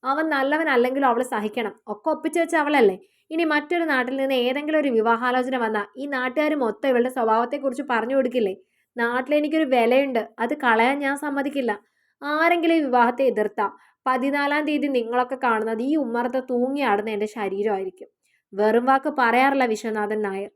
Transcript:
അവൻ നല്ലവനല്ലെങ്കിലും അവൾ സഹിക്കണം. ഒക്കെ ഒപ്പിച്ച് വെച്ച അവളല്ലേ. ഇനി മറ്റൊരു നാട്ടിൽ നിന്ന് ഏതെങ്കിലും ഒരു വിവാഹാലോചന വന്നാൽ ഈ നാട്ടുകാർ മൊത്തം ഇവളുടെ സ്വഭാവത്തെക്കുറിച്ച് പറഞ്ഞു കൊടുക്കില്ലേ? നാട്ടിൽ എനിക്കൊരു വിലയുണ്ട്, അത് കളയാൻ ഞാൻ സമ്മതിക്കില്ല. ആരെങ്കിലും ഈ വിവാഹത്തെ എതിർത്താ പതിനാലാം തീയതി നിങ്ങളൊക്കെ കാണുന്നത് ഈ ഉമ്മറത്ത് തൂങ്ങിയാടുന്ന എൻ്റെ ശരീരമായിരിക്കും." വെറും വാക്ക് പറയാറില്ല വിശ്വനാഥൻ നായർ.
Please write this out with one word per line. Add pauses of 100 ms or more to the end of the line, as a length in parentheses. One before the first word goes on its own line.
അവൻ
നല്ലവനല്ലെങ്കിലും
അവൾ
സഹിക്കണം. (140)
ഒക്കെ
ഒപ്പിച്ച്
വെച്ച
അവളല്ലേ. (360)
ഇനി
മറ്റൊരു
നാട്ടിൽ
നിന്ന്
ഏതെങ്കിലും
ഒരു
വിവാഹാലോചന
വന്നാൽ (120)
ഈ
നാട്ടുകാർ
മൊത്തം
ഇവളുടെ
സ്വഭാവത്തെക്കുറിച്ച്
പറഞ്ഞു
കൊടുക്കില്ലേ? (420)
നാട്ടിൽ
എനിക്കൊരു
വിലയുണ്ട്, (160)
അത്
കളയാൻ
ഞാൻ
സമ്മതിക്കില്ല. (500)
ആരെങ്കിലും
ഈ
വിവാഹത്തെ
എതിർത്താ (380)
പതിനാലാം
തീയതി
നിങ്ങളൊക്കെ
കാണുന്നത്
ഈ
ഉമ്മറത്ത്
തൂങ്ങിയാടുന്ന
എൻ്റെ
ശരീരമായിരിക്കും." (440)
വെറും
വാക്ക്
പറയാറില്ല
വിശ്വനാഥൻ
നായർ.